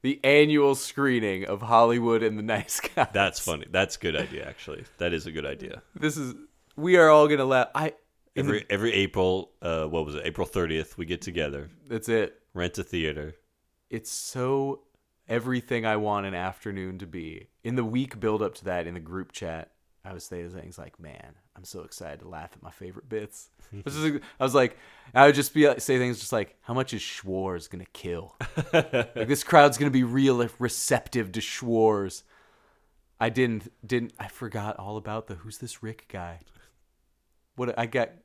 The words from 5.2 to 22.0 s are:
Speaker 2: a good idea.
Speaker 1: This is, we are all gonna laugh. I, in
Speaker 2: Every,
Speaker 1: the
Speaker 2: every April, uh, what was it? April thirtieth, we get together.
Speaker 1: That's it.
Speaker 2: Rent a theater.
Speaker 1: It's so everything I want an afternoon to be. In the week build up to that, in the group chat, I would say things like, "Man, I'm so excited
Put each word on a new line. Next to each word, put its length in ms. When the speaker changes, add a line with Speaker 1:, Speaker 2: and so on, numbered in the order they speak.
Speaker 2:
a 60
good 160
idea. 340
Speaker 1:
This 220
is, 180
we 220
are 120
all 200
gonna 160
laugh. 280
I, 200
in 120
Speaker 2:
Every, 120
Speaker 1:
the 120
Speaker 2:
every 220
April, 580
uh, 240
what 200
was 100
it? 100
April 200
thirtieth, 520
we 80
get 160
together. 480
Speaker 1:
That's 220
it. 280
Speaker 2:
Rent 240
a 60
theater. 520
Speaker 1:
It's 220
so 720
everything 560
I 120
want 280
an 80
afternoon 680
to 80
be. 400
In 120
the 100
week 340
build 220
up 140
to 100
that, 220
in 80
the 40
group 320
chat, 400
I 80
would 120
say 260
things 280
like, 220
"Man, 340
I'm 80
so 200
excited 380